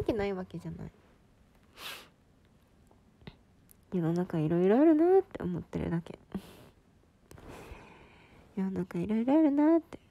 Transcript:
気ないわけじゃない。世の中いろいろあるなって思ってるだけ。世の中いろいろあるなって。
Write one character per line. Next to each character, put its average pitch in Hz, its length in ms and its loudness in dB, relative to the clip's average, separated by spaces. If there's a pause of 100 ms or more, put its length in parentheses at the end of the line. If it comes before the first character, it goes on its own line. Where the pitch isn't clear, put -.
気 302 80 -2
な 202 140 -2
い 196 80 -4
わ 185 100 -8
け 170 140 -14
じ 170 100 -12
ゃ - 40 -10
な 160 120 -12
い。 156 60 -14 (3000)
世 180 100 -2
の 160 100 0
中 175 260 -2
い 156 80 0
ろ 170 140 2
い 185 80 4
ろ 220 100 6
あ 294 60 6
る 320 100 6
な 349 260 6
っ - 20 -8
て - 200 -12
思 170 180 -4
っ - 20 -12
て - 160 -10
る - 120 -4
だ 170 120 -2
け。 - 160 -18 (2250)
世 190 100 -2
の 190 80 -4
中 180 260 -6
い 175 80 -4
ろ 214 100 -2
い 226 80 0
ろ 269 140 4
あ - 20 6
る 311 100 4
な 302 280 4
っ - 20 2
て。 - 180 -18 (120)